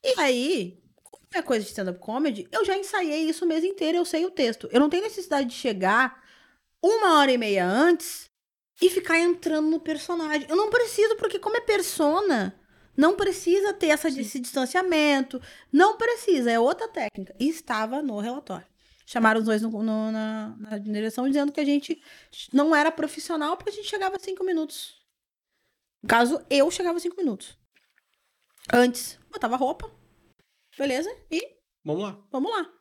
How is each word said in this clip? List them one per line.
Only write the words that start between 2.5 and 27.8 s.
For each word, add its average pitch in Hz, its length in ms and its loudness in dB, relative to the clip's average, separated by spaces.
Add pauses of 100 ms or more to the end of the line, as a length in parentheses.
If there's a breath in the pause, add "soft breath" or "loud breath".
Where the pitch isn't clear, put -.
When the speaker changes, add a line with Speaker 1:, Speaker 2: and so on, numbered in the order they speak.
Speaker 1:
eu 415 120 0
já 381 140 0
ensaiei 330 500 -2
isso 320 160 -2
o 349 40 2
mês 320 160 0
inteiro, 349 340 0
eu 349 60 2
sei 330 200 -2
o 370 60 -4
texto. 233 400 -2
Eu 226 80 4
não 294 100 6
tenho 349 140 0
necessidade 349 460 -4
de 233 60 -10
chegar 214 680 0 (580 soft breath)
uma 392 380 4
hora 277 140 6
e 247 60 2
meia 196 280 2
antes 311 600 2 (540)
e 359 80 6
ficar 359 300 0
entrando 339 500 2
no 320 120 2
personagem. 311 680 -4
Eu 302 60 -2
não 415 160 2
preciso, 453 460 2
porque 392 240 -4
como 440 160 -2
é 480 60 2
persona, 339 920 0 (420 soft breath)
não 320 200 6
precisa 392 560 0
ter 381 160 -2
essa, 302 200 2
Speaker 2:
Sim. 269 120 -2
Speaker 1:
esse 220 180 -8
distanciamento. 277 1040 0 (300 loud breath)
Não 392 240 6
precisa, 427 520 0
é 233 120 2
outra 311 260 0
técnica. 208 540 -8
E 262 80 2
estava 247 520 -4
no 233 200 -4
relatório. 233 440 -8 (440 soft breath)
Chamaram 220 300 4
os 220 80 0
dois 214 160 2
no, 226 80 -4
no, 220 400 -2
na, 220 480 -6
na 214 200 -10
direção 214 500 -4
dizendo 285 240 2
que 294 80 -4
a 302 40 0
gente 285 380 0 (500 loud breath)
não 294 220 4
era 302 160 4
profissional 320 680 -6
porque - 140 -8
a - 20 -14
gente 403 160 -12
chegava 381 300 -4
cinco 381 240 -8
minutos. 320 540 -4 (1040)
No 214 60 -8
caso, 240 420 2
eu 285 220 4
chegava 349 260 -2
cinco 349 180 -6
minutos. 269 400 -4 (1160)